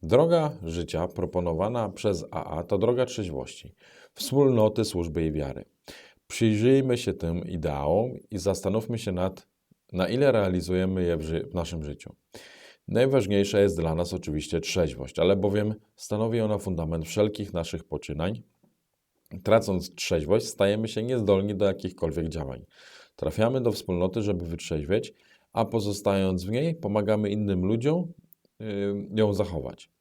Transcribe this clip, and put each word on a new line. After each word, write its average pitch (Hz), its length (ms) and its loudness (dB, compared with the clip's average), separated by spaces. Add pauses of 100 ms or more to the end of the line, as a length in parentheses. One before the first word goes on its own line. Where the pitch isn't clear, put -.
Droga 151 480 4 (120)
życia 82 440 -4
proponowana 90 800 -2
przez 92 420 -2
A 80 260 -6
A 85 60 -4
to 101 140 0
droga 120 280 2
trzeźwości, 87 720 -8 (380)
wspólnoty, 117 720 4
służby 85 400 -2
i 80 60 0
wiary. 71 340 -6 (640)
Przyjrzyjmy 120 720 4
się 98 160 -2
tym 85 340 -4
ideałom 82 640 0 (200)
i 104 60 -6
zastanówmy 98 600 -2
się 104 120 -4
nad, 92 360 -4 (460)
na 90 160 0
ile 131 220 4
realizujemy 92 720 2
je 85 140 2
w 78 40 -4
ży-, 80 300 -4
w - 20 -16
naszym 82 300 -4
życiu. - 320 -12 (720)
Najważniejsza 107 720 4
jest 101 180 6
dla 80 180 0
nas 85 180 -2
oczywiście 80 480 -2
trzeźwość, 67 580 -2
ale 92 160 6
bowiem 104 400 0 (200)
stanowi 113 460 -2
ona 107 160 0
fundament 82 480 -2
wszelkich 104 480 -2
naszych 82 300 -6
poczynań. 82 600 -6 (1000)
Tracąc 101 520 2
trzeźwość, 87 520 0
stajemy 107 400 0
się 110 160 -6
niezdolni 104 520 2
do 98 100 2
jakichkolwiek 85 640 -2
działań. 67 360 -8 (500)
Trafiamy 117 460 0
do 117 100 2
wspólnoty, 92 500 -2
żeby 95 240 -2
wytrzeźwieć, 82 680 -4 (400)
a 113 120 0
pozostając 101 800 0
w 95 80 -6
niej, 156 240 -2
pomagamy 104 540 0
innym 98 360 0
ludziom, 147 480 0 (480)
y, 110 40 -10 (500)
ją 107 180 4
zachować. 80 560 -4 (120)